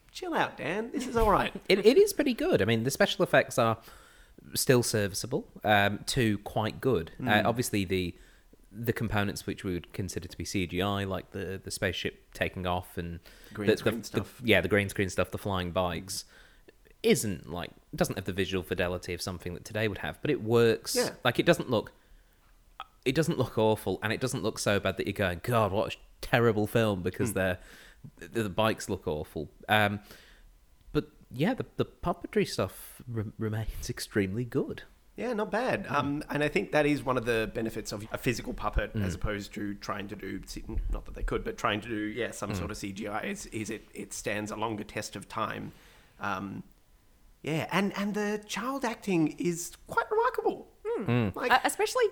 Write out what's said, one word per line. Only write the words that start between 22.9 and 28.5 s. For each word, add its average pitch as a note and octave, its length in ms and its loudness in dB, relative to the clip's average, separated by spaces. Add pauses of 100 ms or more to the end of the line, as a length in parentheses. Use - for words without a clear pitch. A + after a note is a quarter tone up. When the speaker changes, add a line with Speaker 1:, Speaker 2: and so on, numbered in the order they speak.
Speaker 2:
it C3 100 2
doesn't D#3+ 220 2
look A#2+ 200 -2
awful, G#2+ 460 2
and G#2+ 100 -2
it - 60 -4
doesn't B2 240 -2
look - 160 -2
so G2+ 200 2
bad F#2+ 180 0
that - 100 -2
you're G2+ 60 -2
going, F2+ 300 0
"God, A2 280 2
what F#2+ 220 -2
a - 40 -10 (240)
terrible A2+ 460 4
film," G#2+ 340 2
because G2+ 300 -2
Speaker 1:
Mm. - 40 -10
Speaker 2:
they're, F#2+ 220 2 (600)
the, G2+ 260 -4
the G#2 60 -2
bikes G#2+ 400 0